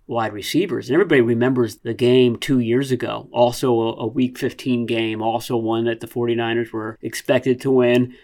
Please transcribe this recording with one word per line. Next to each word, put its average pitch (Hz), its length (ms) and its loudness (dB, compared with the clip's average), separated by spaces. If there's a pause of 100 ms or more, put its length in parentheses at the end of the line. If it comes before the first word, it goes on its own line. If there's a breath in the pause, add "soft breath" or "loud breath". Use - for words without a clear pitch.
wide 110 280 -4
receivers. 110 560 -4
And 127 60 2
everybody 160 260 4
remembers 120 560 2
the 113 160 -8
game 123 420 4
two 131 240 0
years 123 320 0
ago, 113 400 -6
also 123 480 2
a, 113 220 -2
a 123 40 -6
week 123 320 -2
fifteen 120 480 -4
game, 110 360 -2
also 117 340 -4
one 113 300 0
that 113 160 -2
the 120 60 -12
forty-niners 117 640 -2
were 110 280 -8
expected 127 600 -2
to 135 100 0
win. 123 420 4 (100)